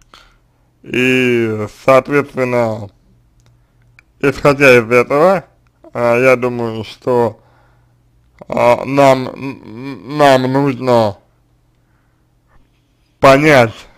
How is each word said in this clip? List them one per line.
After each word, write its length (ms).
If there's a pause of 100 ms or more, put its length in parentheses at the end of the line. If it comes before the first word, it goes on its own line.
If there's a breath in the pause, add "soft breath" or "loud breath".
(840 soft breath)
И, 840 (180)
соответственно, 1040 (1300)
исходя 580
из 120
этого, 540 (480)
а, 260
я 180
думаю, 480
что, 560 (1080)
а, 360
нам, 440
н-, 880
нам 360
нужно 680 (2000)
понять, 540 (240 soft breath)